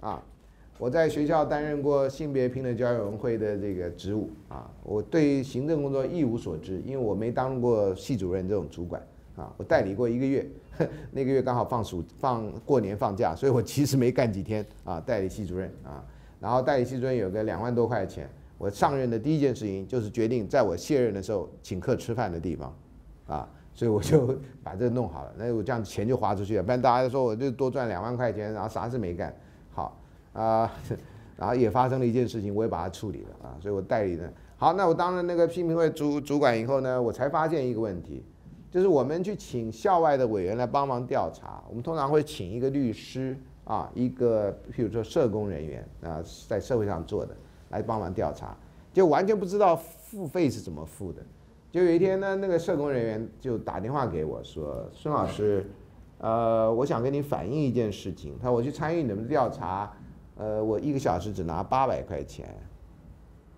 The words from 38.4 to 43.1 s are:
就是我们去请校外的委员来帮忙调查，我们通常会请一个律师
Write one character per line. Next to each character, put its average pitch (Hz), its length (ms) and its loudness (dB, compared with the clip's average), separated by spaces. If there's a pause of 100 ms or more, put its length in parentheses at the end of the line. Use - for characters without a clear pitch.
就 180 120 2
是 196 80 6
我 143 160 8
们 156 180 -2
去 196 140 -4
请 113 340 -6
校 180 300 4
外 151 160 6
的 131 100 4
委 107 160 2
员 95 140 0
来 123 100 0
帮 139 200 2
忙 127 200 -2
调 113 240 0
查， - 380 -14
我 92 60 -12
们 117 60 -6
通 160 160 -4
常 139 140 0
会 151 100 6
请 127 300 -6
一 113 80 -4
个 127 100 0
律 139 240 2
师 131 460 -6 (240)